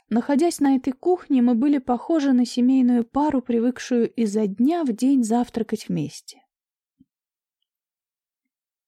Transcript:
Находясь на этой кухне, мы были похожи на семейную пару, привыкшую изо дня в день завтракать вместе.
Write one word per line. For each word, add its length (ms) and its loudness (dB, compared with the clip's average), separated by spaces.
Находясь 500 0
на 160 4
этой 160 -4
кухне, 480 0
мы 140 2
были 240 2
похожи 540 0
на 120 2
семейную 600 2
пару, 360 0
привыкшую 720 -2
изо 340 -2
дня 380 0
в 80 -2
день 320 0
завтракать 640 -4
вместе. 540 -8